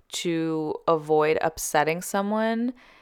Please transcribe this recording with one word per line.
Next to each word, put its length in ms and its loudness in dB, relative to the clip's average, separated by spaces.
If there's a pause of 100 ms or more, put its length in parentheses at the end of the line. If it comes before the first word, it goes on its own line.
to 640 -2 (140)
avoid 540 4
upsetting 600 0
someone. 720 -2 (280)